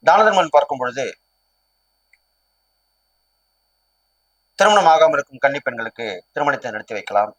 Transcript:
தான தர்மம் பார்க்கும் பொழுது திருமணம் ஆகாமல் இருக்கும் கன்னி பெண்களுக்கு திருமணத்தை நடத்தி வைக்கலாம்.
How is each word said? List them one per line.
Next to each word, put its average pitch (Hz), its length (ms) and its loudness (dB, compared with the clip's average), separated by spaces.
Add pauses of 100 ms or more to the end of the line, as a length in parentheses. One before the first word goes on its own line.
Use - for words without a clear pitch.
தான 202 180 4
தர்மம் 185 280 0
பார்க்கும் 143 260 0
பொழுது 123 240 -6 (3500)
திருமணம் 196 340 4
ஆகாமல் 160 260 4
இருக்கும் 135 260 -12
கன்னி 139 220 0
பெண்களுக்கு 117 400 -10 (280)
திருமணத்தை 143 400 -6
நடத்தி 107 220 -12
வைக்கலாம். 104 420 -4